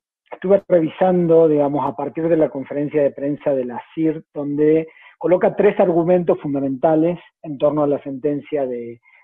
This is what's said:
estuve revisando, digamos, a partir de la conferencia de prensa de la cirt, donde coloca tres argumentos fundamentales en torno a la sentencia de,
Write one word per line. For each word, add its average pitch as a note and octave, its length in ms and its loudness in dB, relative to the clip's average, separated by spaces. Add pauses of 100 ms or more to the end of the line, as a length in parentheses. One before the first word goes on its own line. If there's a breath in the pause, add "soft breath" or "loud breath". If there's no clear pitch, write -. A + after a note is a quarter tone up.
(320)
estuve G3 360 0
revisando, E3+ 800 4
digamos, C#3+ 400 0
a A2+ 80 -6
partir C#3+ 320 -6
de E3 100 2
la D3+ 120 2
conferencia C#3+ 520 -4
de C#3 100 2
prensa C#3 420 -4
de C3 120 -2
la A#2+ 160 -10 (120)
cirt, D#3+ 400 -4
donde D3+ 540 0 (300 loud breath)
coloca F3+ 380 2
tres G3+ 240 2
argumentos F3+ 640 2
fundamentales D#3 760 0 (240)
en D3+ 140 -10
torno D3 260 0
a C#3+ 40 0
la C#3 140 -2
sentencia C#3+ 640 -6
de, A#2+ 340 -8 (240 soft breath)